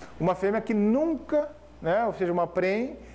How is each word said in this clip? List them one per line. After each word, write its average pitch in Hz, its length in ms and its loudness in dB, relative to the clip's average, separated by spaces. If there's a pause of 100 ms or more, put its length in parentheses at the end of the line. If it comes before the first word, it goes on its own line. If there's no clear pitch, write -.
(180)
uma 175 160 2
fêmea 202 260 0
que 220 140 -2
nunca, 294 760 2 (320)
né, 185 240 2
ou 202 80 0
seja, 175 200 -2
uma 175 160 2
prenhe, 208 500 -2 (160)